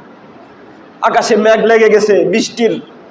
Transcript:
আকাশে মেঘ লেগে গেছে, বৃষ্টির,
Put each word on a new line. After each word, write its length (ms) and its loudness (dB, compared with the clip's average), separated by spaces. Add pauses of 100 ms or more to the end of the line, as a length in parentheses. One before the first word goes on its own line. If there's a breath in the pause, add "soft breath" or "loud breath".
(1040)
আকাশে 340 0
মেঘ 280 0
লেগে 260 2
গেছে, 340 0
বৃষ্টির, 560 -4 (300)